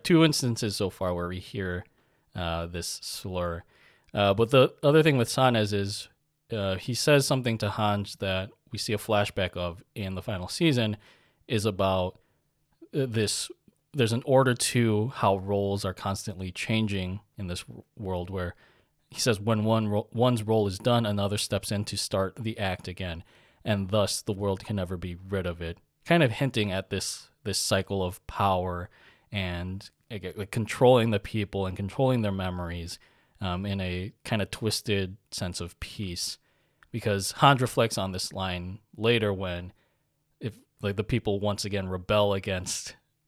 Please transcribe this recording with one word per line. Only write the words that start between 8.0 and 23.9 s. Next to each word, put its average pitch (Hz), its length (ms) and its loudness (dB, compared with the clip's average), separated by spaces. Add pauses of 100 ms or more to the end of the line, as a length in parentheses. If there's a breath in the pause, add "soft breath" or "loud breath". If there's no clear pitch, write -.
that 95 300 -2 (240)
we 107 60 -8
see - 160 -2
a 104 40 0
flashback 101 560 2
of 90 300 -6 (100)
in 95 200 -6
the 90 80 -6
final 90 260 -6
season, 123 480 2 (500 soft breath)
is 110 200 -2
about, 95 520 0 (760)
uh, 143 120 0
this, 110 440 -2 (420)
there's 117 220 2
an 127 100 -2
order 131 300 6
to 113 640 2
how 101 220 4
roles 101 460 0
are 95 100 -4
constantly 95 560 -6
changing 101 720 -2 (160)
in 98 120 -8
this 87 160 -6
w-, 120 200 -18 (140)
world 92 320 -4
where 90 240 -4 (560 soft breath)
he - 100 -12
says, 107 200 2
"When 107 240 2
one 110 240 2
ro-, 104 240 0
one's 120 300 2
role 110 240 2
is 95 120 -4
done, 120 280 2
another 101 320 0
steps - 340 -4
in 104 140 0
to 98 100 -6
start 95 400 -2
the 110 220 -6
act 95 300 -4
again, 87 360 -8 (400 soft breath)
and 98 240 0
thus 101 320 2